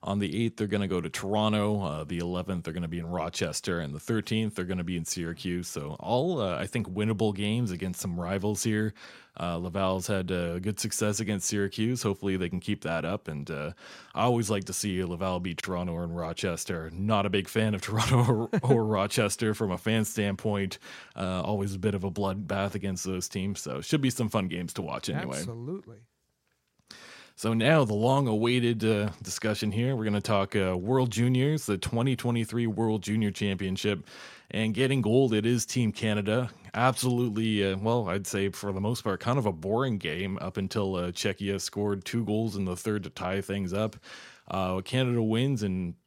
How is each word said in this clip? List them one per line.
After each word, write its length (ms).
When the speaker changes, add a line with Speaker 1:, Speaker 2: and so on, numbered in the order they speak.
Speaker 1:
On 160
the 260
eighth, 120
they're 100
gonna 200
go 140
to 80
Toronto. 720
Uh, 220
the 160
eleventh, 460
they're 80
gonna 140
be 120
in 80
Rochester, 720
and 160
the 40
thirteenth, 540
they're 120
gonna 180
be 120
in 100
Syracuse. 640
So 320
all, 400
uh, 200
I 80
think, 200
winnable 460
games 380
against 280
some 200
rivals 420
here. 320
Uh, 180
Laval's 480
had, 260
uh, 280
good 200
success 400
against 280
Syracuse. 560
Hopefully 340
they 120
can 100
keep 240
that 200
up. 240
And, 220
uh, 220
I 120
always 260
like 140
to 80
see 300
Laval 360
beat 180
Toronto 360
or 100
in 80
Rochester. 840
Not 320
a 60
big 160
fan 260
of 80
<laughs> 0
Toronto 420
or, 260
or 240
Rochester 680
from 160
a 80
fan 260
standpoint. 720
Uh, 260
always 320
a 60
bit 160
of 80
a 80
bloodbath 640
against 300
those 220
teams. 320
So 180
it 80
should 160
be 100
some 180
fun 200
games 240
to 100
watch 260
anyway. 300
Speaker 2:
Absolutely. 580
Speaker 1:
So 200
now 280
the 120
long-awaited, 920
uh, 240
discussion 480
here. 240
We're 80
gonna 180
talk, 340
uh, 220
World 320
Juniors, 560
the 140
twenty 360
twenty-three 520
World 340
Junior 300
Championship. 760
And 240
getting 260
gold, 320
it 140
is 180
Team 260
Canada. 600
Absolutely, 880
uh, 120
well, 300
I'd 200
say 220
for 220
the 80
most 240
part, 160
kind 200
of 80
a 40
boring 460
game 440
up 160
until, 380
uh, 160
Czechia 480
scored 460
two 180
goals 320
in 100
the 100
third 300
to 40
tie 320
things 320
up. 220
Uh, 340
Canada 420
wins 400
in 320